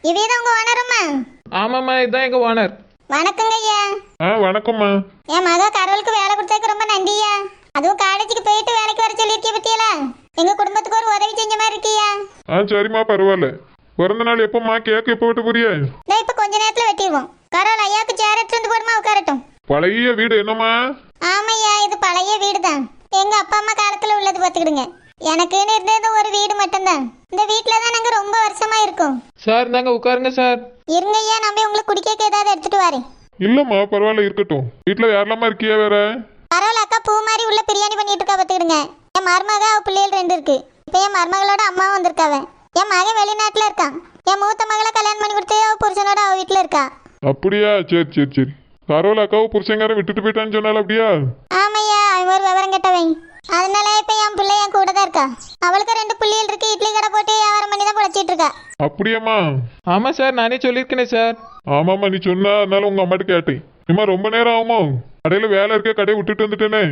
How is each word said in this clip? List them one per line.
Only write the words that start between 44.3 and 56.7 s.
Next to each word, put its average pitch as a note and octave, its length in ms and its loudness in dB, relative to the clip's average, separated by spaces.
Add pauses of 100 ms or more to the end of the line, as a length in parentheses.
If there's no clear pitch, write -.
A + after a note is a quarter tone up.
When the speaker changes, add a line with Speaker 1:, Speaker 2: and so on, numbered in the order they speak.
Speaker 1:
என் G4 120 2
மூத்த G#4 200 -2 (100)
மகளை A4 200 0
கல்யாணம் G#4+ 300 -2
பண்ணி G#4 140 -2
கொடுத்து G#4 300 0
அவ G#4+ 160 2
புருஷனோட G4+ 440 0
அவ F#4+ 140 2
வீட்டுல F#4+ 240 0
இருக்கா. D4 200 0 (480)
Speaker 3:
அப்படியா? G#3 400 2 (180)
சரி, E3+ 240 2
சரி, C#3+ 220 0
சரி. C3+ 160 0 (360)
பரவாயில்ல, G3+ 380 2
அக்காவை G#3+ 280 2
புருஷங்காரன் G#3+ 460 0
விட்டுட்டு G3 240 -4
போயிட்டான்னு A3 320 0
சொன்னால, G#3+ 260 0
அப்படியா? G#3+ 280 2 (520)
Speaker 1:
ஆமையா, G#4 380 2 (140)
அவன் F#4 200 2
ஒரு G4 140 2
விவரம் F#4+ 260 0
கெட்டவன். F4+ 380 2 (440)
அதனால G4 300 2 (140)
இப்ப G#4+ 120 -2 (120)
என் G#4 140 -2
பிள்ளை G4+ 240 2
என் G4+ 120 -4
கூட F#4+ 220 4
தான் G4 100 4
இருக்கா. E4+ 160 0 (440)
அவளுக்கு G4+ 320 2
ரெண்டு G#4+ 200 -4
பிள்ளைகள் G#4+ 320 0
இருக்கு. G#4+ 220 -4